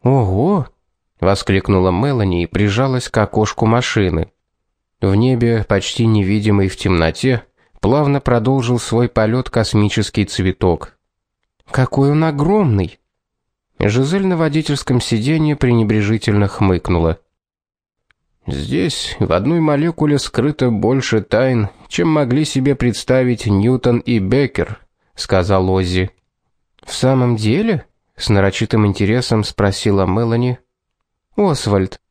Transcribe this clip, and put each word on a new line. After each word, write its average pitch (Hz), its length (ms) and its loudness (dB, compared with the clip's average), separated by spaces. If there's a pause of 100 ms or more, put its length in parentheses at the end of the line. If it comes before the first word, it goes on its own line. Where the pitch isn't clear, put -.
«Ого!» 127 640 2 (540)
воскликнула 95 680 0
Мелани 98 520 -2
и 85 40 -2
прижалась 117 640 -2
к - 100 -6
окошку 110 480 0
машины. 104 680 0 (680)
В 98 140 2
небе, 117 540 2
почти 104 380 -2
невидимый 101 640 2
в - 80 -6
темноте, 95 680 0 (360)
плавно 139 400 0
продолжил 123 580 0
свой 117 300 -2
полёт 113 420 -2
космический 107 760 0
цветок. 92 760 -2 (720)
«Какой 139 400 2
он 151 140 2
огромный!» 147 760 0 (800)
Жизель 135 480 0
на 185 100 0
водительском 147 640 0
сиденье 147 560 0
пренебрежительно 107 920 2
хмыкнула. 87 680 0 (1300)
«Здесь 131 720 -4
в 95 120 0
одной 123 280 0
молекуле 151 580 0
скрыто 131 520 -2
больше 113 520 0
тайн, 117 460 0 (200)
чем 170 200 -2
могли 147 360 0
себе 139 300 0
представить 123 720 0
Ньютон 117 520 2
и 120 200 0
Беккер», 107 640 -2 (340)
сказал 95 560 0
Оззи. 92 400 0 (720)
«В - 80 -14
самом 127 440 0
деле?» 139 480 0 (320)
с - 120 -6
нарочитым 104 580 2
интересом 107 580 0
спросила 98 600 0
Мелани. 117 520 -2 (800)
«Освальд». 107 640 0 (100)